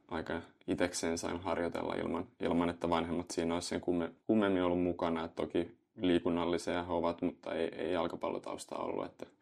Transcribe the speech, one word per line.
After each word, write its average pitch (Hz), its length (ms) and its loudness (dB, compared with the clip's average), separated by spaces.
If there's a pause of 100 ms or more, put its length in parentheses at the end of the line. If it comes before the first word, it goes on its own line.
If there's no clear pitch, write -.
aika 82 320 -4 (260)
itekseen 90 520 0
sain 87 220 -4
harjoitella 85 540 -2
ilman, 85 320 -2 (140)
ilman, 85 300 4
että 85 200 -2
vanhemmat 85 400 0
siinä 85 240 0
olisi 87 140 -4
sen 90 120 -2
kumme-, 87 300 0 (160)
kummemmin 101 360 4
ollut 90 200 2
mukana. 85 420 0
Et 85 100 -10
toki 85 400 -2 (220)
liikunnallisia 87 840 2
he 87 100 -4
ovat, 85 300 0
mutta 87 320 -2
ei, 82 200 -2
ei 80 180 -2
jalkapallotaustaa - 880 -4
ollut. - 240 -2
Että - 200 -14 (160)